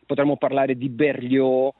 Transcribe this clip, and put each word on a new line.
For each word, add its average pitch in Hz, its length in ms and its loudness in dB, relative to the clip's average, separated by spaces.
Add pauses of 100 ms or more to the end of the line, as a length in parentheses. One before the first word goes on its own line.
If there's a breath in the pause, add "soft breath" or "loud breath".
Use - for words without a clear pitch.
potremmo 143 320 0
parlare 135 400 0
di 131 120 -6
Berlioz, 131 920 0